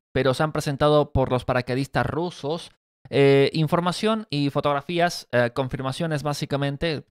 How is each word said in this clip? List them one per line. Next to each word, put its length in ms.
pero 220
se 80
han 100
presentado 600
por 200
los 140
paracaidistas 580
rusos, 640
eh, 460
información 760
y 220
fotografías, 800
eh, 220
confirmaciones 680
básicamente, 880